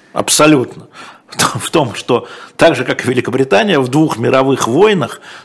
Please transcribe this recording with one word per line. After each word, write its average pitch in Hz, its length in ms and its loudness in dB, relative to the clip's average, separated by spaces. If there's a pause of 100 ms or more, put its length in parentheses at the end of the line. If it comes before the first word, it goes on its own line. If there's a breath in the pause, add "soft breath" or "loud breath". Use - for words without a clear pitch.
(120)
Абсолютно. 147 760 0 (400 loud breath)
<laughs> - 280 -4
В - 160 -8
том, 131 240 0
что - 320 -2 (280 loud breath)
так 156 200 4
же, 123 100 -6
как 131 180 -4
и - 60 -2
Великобритания, 180 680 0
в 127 100 0
двух 151 280 0
мировых 127 500 0
войнах 165 520 0 (260 loud breath)